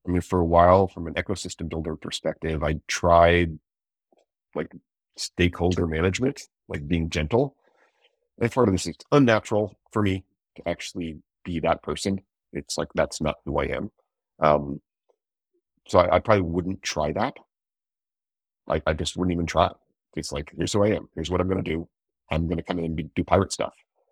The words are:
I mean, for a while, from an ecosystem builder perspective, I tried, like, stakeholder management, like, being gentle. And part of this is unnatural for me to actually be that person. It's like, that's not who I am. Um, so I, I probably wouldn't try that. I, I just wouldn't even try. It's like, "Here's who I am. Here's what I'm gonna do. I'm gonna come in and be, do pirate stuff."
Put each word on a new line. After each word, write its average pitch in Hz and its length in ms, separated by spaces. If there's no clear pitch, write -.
I 90 40
mean, 87 100
for 90 180
a 85 60
while, 87 420
from 85 180
an 80 80
ecosystem 87 560
builder 80 260
perspective, 78 680
I 78 240
tried, 85 720
like, - 160
stakeholder 87 680
management, 92 540
like, 80 200
being 80 220
gentle. 117 460
And 117 120
part 120 180
of 95 40
this 87 140
is 82 80
unnatural 110 640
for 107 100
me 95 220
to - 120
actually 85 500
be 85 160
that 80 240
person. 98 380
It's - 240
like, 78 180
that's 78 260
not 76 140
who 71 140
I 69 60
am. 65 260
Um, 73 420
so 95 120
I, 87 160
I 90 40
probably 104 240
wouldn't 87 380
try 76 300
that. 107 260
I, 78 180
I 80 80
just 82 220
wouldn't 90 180
even 85 120
try. 80 260
It's 78 160
like, 71 240
"Here's 82 180
who 101 100
I 107 60
am. 92 260
Here's 80 140
what 90 120
I'm 92 60
gonna 92 140
do. 82 260
I'm 80 160
gonna 82 160
come 90 160
in 82 60
and 80 100
be, - 80
do - 80
pirate 92 280
stuff." - 220